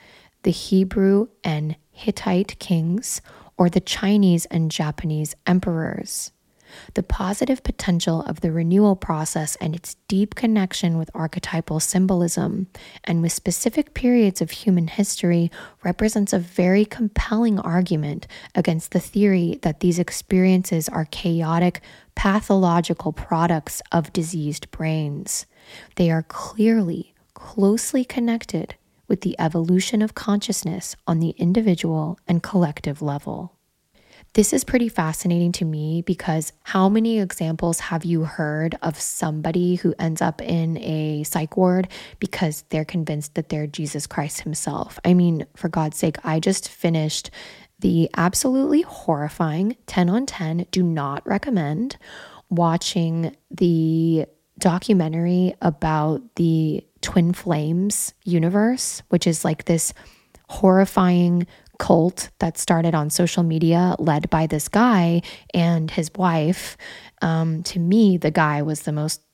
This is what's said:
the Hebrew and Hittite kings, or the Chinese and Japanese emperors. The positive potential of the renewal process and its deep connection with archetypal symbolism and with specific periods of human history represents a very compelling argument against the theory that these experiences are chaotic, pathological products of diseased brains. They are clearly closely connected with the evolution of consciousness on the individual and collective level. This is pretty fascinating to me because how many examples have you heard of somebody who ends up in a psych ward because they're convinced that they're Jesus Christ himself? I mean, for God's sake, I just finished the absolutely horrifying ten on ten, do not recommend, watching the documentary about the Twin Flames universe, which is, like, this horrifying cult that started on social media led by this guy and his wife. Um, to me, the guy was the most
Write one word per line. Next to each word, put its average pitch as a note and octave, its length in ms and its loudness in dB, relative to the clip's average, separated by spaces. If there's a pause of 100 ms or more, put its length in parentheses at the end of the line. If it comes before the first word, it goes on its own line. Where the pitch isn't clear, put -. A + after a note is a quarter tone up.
(420)
the - 80 2
Hebrew F#3+ 760 2 (160)
and D#3 320 -2 (160)
Hittite - 680 -2
kings, E3+ 640 -2 (360)
or F3 100 6
the F3 120 2
Chinese F#3+ 680 2
and D#3+ 240 -2
Japanese D3+ 680 -4 (100)
emperors. - 880 -2 (600)
The G3 80 0
positive G#3 600 -2
potential E3+ 600 0
of E3 180 -8
the E3+ 100 0
renewal F3+ 460 4
process D#3 600 -4
and E3 200 -4
its - 180 -14 (140)
deep G3+ 260 0
connection F#3+ 640 0
with D#3+ 180 -4
archetypal D#3+ 640 -4
symbolism F3+ 880 0 (380)
and E3+ 160 0
with E3 100 0
specific - 640 -2
periods A#3+ 480 2
of D#3+ 100 -2
human F3 380 0
history E3+ 600 0 (340)
represents G#3 480 0
a F#3+ 60 2
very F#3 480 2
compelling G#3+ 720 0
argument E3 680 -2 (280)
against E3 380 0
the F3+ 80 2
theory F#3+ 600 2
that D#3+ 200 -2
these F3 180 2
experiences F#3 920 2
are D#3+ 160 -2
chaotic, E3 760 0 (320)
pathological F#3 1000 2
products E3 680 -2 (100)
of E3+ 220 -2
diseased D#3+ 560 -4
brains. D#3 720 -4 (520)
They F3 140 4
are D#3+ 120 0
clearly G#3+ 920 -2 (200)
closely A3 680 0
connected A#3 760 -4 (320)
with G3 140 0
the - 160 -4
evolution F3 640 0
of A3 140 -2
consciousness G3 840 -4 (100)
on E3 120 2
the D#3+ 120 0
individual E3+ 960 0
and E3+ 160 0
collective D3+ 600 -2
level. D3 500 -6 (800)
This - 220 4
is C4+ 100 0
pretty A#3+ 240 0
fascinating F3 640 0
to F3 140 -4
me D#3 340 -4
because D#3+ 600 -4
how F#3+ 260 2
many A3 300 2
examples E3 600 -2
have E3 260 -6
you E3 180 2
heard D#3 560 -4
of - 180 -6
somebody E3 760 -2
who F3 240 0
ends D#3+ 240 -2
up D#3+ 180 -2
in E3 380 -2
a D#3 460 -4
psych D#3 340 -4
ward F#3 300 2 (320)
because - 500 -4
they're D#3 160 -2
convinced D3+ 480 -6
that D#3+ 160 -6
they're D3+ 160 -4
Jesus D3 400 -8
Christ - 340 -6
himself? - 640 -6
I F3+ 80 4
mean, F3 320 4 (120)
for - 120 -6
God's D#3 300 -2
sake, D#3+ 260 0
I D#3+ 160 0
just F#3+ 300 -2
finished D#3+ 600 -2 (500)
the E3+ 360 2
absolutely C4+ 680 2
horrifying D#3+ 920 -2 (100)
ten F3 220 2
on A3+ 160 2
ten, E3+ 460 -4
do F#3 120 2
not D3 440 -2
recommend, F#3+ 720 -2 (500)
watching E3 880 0 (140)
the E3 720 2 (340)
documentary F3 1040 2
about D#3 600 0 (140)
the D#3+ 500 0 (140)
Twin E3+ 320 2
Flames E3+ 880 -2
universe, F#3+ 840 0
which - 180 0
is, D#3+ 180 0
like, D#3+ 200 -2
this E3 280 0 (560)
horrifying F3+ 1000 4 (320)
cult F3 580 2
that E3 180 -2
started E3 380 2
on D3+ 160 0
social F3 320 2
media E3 560 2
led D#3 320 0
by D#3+ 160 2
this D3+ 220 -4
guy F#3 520 4 (320)
and E3 380 2
his D#3+ 240 -4
wife. E3+ 640 0 (440)
Um, E3 440 0
to - 160 -4
me, F#3+ 380 4
the D#3+ 120 0
guy D3+ 320 2
was D3+ 200 -4
the D#3 100 -4
most D3+ 280 -4 (140)